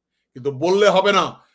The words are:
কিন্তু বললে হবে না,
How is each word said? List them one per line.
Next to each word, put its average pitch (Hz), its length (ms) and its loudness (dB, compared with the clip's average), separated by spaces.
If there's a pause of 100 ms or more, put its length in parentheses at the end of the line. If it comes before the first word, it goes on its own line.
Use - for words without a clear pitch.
(340)
কিন্তু 139 180 -8
বললে 185 380 0
হবে 190 220 2
না, 170 420 -4